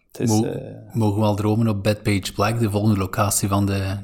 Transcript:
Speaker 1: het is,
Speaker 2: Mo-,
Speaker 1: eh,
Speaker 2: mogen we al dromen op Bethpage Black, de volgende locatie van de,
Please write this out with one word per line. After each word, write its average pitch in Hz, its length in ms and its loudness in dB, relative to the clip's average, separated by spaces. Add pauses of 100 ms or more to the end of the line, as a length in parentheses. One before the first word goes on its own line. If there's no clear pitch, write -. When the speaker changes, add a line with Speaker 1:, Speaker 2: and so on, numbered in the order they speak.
(120)
Speaker 1:
het - 80 -12
is, 113 100 0 (100)
Speaker 2:
Mo-, - 40 2
Speaker 1:
eh, 101 300 -8 (180)
Speaker 2:
mogen 107 280 0
we 107 60 2
al 104 100 2
dromen 107 320 2
op 101 140 -2
Bethpage 104 500 -2
Black, 113 260 0
de 113 120 0
volgende 104 280 2
locatie 101 500 0
van 101 180 2
de, 98 380 -2